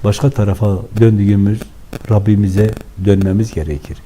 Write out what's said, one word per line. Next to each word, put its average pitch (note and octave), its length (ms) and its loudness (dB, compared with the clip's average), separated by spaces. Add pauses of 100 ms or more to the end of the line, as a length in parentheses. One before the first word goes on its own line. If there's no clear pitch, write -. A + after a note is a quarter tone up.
Başka G#2+ 260 2
tarafa G2+ 480 0 (220)
döndüğümüz G#2 600 2 (500)
Rabbimize G#2 600 2 (340)
dönmemiz G2 500 2
gerekir D#2 520 -8